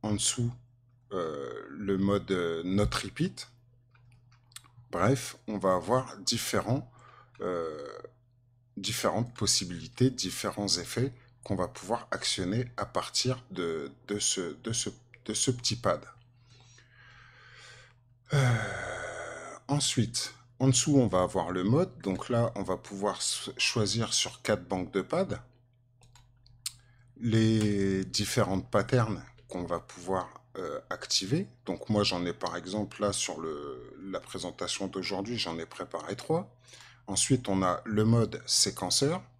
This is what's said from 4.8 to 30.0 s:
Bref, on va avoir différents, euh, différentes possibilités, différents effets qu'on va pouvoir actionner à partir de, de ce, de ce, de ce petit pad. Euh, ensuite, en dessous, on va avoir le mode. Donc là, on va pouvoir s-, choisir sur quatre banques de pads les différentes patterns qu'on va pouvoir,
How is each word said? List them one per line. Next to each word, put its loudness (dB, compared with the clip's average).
Bref, 2
on -4
va 4
avoir 0
différents, 0
euh, -4
différentes 0
possibilités, 0
différents -4
effets -2
qu'on -2
va 0
pouvoir -6
actionner -2
à -2
partir -2
de, -4
de -2
ce, -2
de -6
ce, -2
de -4
ce 0
petit -2
pad. 0
Euh, 6
ensuite, 0
en 4
dessous, 6
on 8
va 4
avoir 2
le 0
mode. 4
Donc -4
là, 2
on -4
va -2
pouvoir -4
s-, -4
choisir 0
sur -2
quatre 0
banques -4
de 2
pads -2
les 6
différentes 0
patterns 2
qu'on -6
va -2
pouvoir, -4